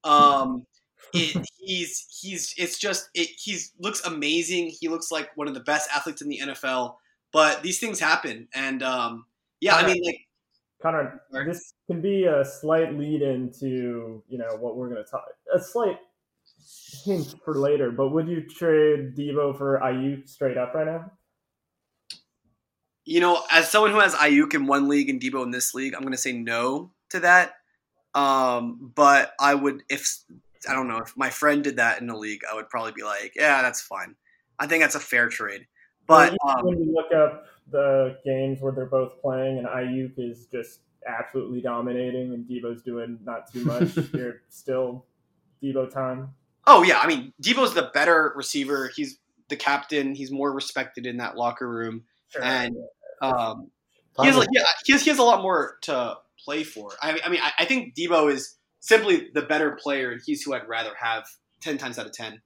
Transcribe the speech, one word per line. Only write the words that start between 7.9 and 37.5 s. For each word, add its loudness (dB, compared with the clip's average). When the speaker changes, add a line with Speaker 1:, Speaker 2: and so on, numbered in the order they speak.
Speaker 1:
happen. 0
And, -4
um, -4
yeah, 6
I 6
Speaker 2:
Conrad, 4
Speaker 1:
mean, -4
like, -4
Speaker 2:
Conrad, -2
Speaker 1:
Sorry. -4
Speaker 2:
this -8
can -6
be 0
a 4
slight 0
lead -4
into, -6
you -12
know, -8
what -6
we're -8
gonna -8
talk, -10
a 4
slight -4
hint -4
for -4
later, 0
but -2
would -2
you -4
trade 2
Deebo -2
for 0
Ayuk -4
straight -4
up -4
right -2
now? -8
Speaker 1:
You 2
know, 4
as 6
someone 6
who 4
has 6
Ayuk 4
in 0
one 2
league 2
and -4
Deebo -4
in -6
this -4
league, -6
I'm -10
gonna -6
say -4
no -4
to -4
that. 6
Um, 0
but 8
I 4
would, -2
if, -6
I -2
don't -2
know, -6
if -10
my -2
friend 2
did -2
that 2
in -10
a -8
league, -8
I -8
would -10
probably -6
be -14
like, -8
"Yeah, 4
that's -2
fine." -12
I -4
think 2
that's 2
a -6
fair 0
trade. -8
But, 8
Speaker 2:
Well, 2
even 0
Speaker 1:
um, -2
Speaker 2:
when 0
you -2
look 0
up 2